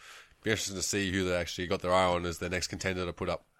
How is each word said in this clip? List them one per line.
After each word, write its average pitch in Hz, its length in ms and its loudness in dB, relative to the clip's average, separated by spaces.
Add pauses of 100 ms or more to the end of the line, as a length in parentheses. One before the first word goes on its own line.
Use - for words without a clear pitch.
(420)
be 107 80 0
interesting 98 260 -2
to 90 60 -4
see 98 300 0
who 95 120 2
they 90 120 2
actually 87 300 -4
got 87 160 -2
their 90 100 2
eye 92 120 8
on 87 200 4
as 85 140 -4
their 87 120 -4
next 90 180 -2
contender 92 360 -2
to 87 80 -4
put 92 160 -4
up. 82 160 -2 (160)